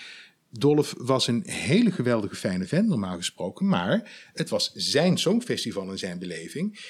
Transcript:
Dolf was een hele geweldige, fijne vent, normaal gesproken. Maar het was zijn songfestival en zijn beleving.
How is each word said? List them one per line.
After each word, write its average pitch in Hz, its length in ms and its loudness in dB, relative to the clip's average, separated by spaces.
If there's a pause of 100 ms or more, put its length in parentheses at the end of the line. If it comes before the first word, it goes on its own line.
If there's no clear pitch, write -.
(500)
Dolf 147 480 4
was 127 300 0
een 117 220 0
hele 190 420 2
geweldige, 117 440 0
fijne 92 300 -2
vent, 190 220 2
normaal 101 300 0
gesproken. - 500 -4
Maar 147 440 2 (220)
het - 160 -4
was - 240 0
zijn 131 440 2
songfestival 113 760 -2
en 95 60 -6
zijn 87 220 -6
beleving. 92 600 -8 (100)